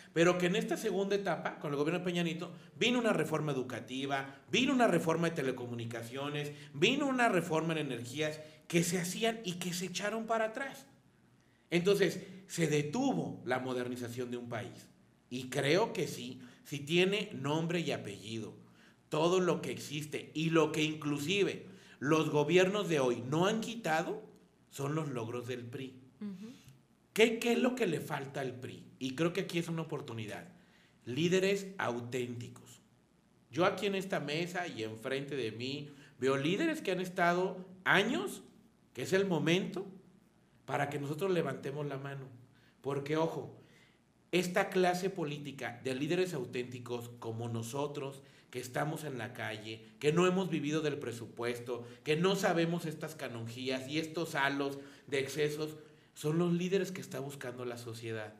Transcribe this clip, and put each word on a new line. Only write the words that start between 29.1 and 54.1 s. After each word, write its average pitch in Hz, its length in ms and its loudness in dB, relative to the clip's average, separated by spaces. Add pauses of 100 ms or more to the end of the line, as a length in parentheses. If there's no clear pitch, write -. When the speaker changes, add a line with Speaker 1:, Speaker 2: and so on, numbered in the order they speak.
Speaker 1:
creo 165 180 2
que 190 100 -2
aquí 170 160 -4
es 165 100 -2
una 165 140 -4
oportunidad. 113 680 -8 (560)
Líderes 185 640 2 (100)
auténticos. 120 1040 -4 (680)
Yo 151 140 2
aquí 196 220 0
en 196 80 0
esta 190 260 -2
mesa 170 480 -4
y 113 140 -8
enfrente 131 540 -6
de 110 160 -2
mí 135 380 -6 (280)
veo 135 180 4
líderes 208 460 2
que 190 100 0
han 180 80 0
estado 180 640 2 (200)
años, 233 580 4 (500)
que 123 100 -8
es 127 100 -2
el 196 140 4
momento 180 600 2 (800)
para 139 240 0
que 143 80 -4
nosotros 151 320 -2
levantemos 143 560 -2
la 139 100 -6
mano. 139 300 -10 (560)
Porque, 139 340 -2
ojo, 160 400 -2 (760)
esta 185 360 2
clase 180 420 2
política 143 760 -6
de 131 100 0
líderes 170 400 0
auténticos 120 760 -6 (100)
como 113 280 -4
nosotros, 139 760 -4 (280)
que 123 100 -6
estamos 147 440 -2
en 135 140 -6
la 110 140 -6
calle, 110 520 -8 (140)
que 151 140 4
no 180 140 6
hemos 180 220 4
vivido 151 320 0
del 147 180 0
presupuesto, 117 840 -6 (200)
que 151 120 2
no 185 200 4
sabemos 170 500 2
estas 151 280 -8
canonjías 127 760 -6
y 147 100 0
estos 160 360 -4